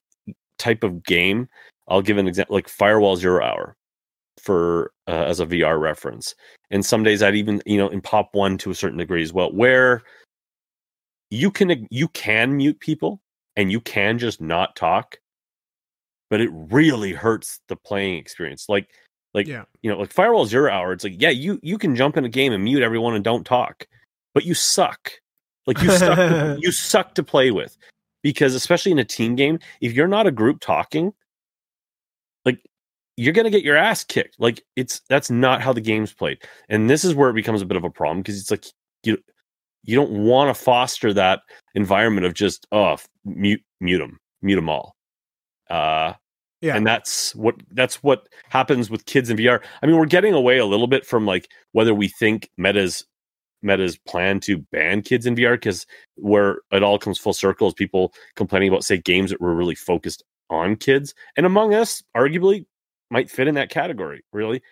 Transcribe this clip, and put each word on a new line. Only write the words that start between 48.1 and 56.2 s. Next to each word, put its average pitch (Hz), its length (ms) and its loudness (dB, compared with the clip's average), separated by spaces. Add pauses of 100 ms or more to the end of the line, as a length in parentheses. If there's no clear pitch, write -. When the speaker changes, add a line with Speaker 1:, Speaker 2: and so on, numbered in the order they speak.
Speaker 1:
happens 127 400 0
with 110 160 -8
kids 123 240 0
in 113 80 0
V 110 100 2
R. 123 140 2 (200)
I - 40 -2
mean, 160 120 6
we're 160 80 4
getting 180 280 2
away 131 240 4
a 120 80 2
little 104 220 2
bit 131 180 0
from, 113 200 -2
like, 92 240 -2 (240)
whether 113 200 4
we 104 140 2
think 107 500 -2
Meta's, 95 480 0 (560)
Meta's 95 360 0
plan 95 440 -2
to 98 160 -2 (140)
ban 85 300 -2
kids 117 240 -2
in 123 100 0
V 120 100 2
R, 120 120 2
'cause 98 280 -6 (300)
where 101 440 0 (120)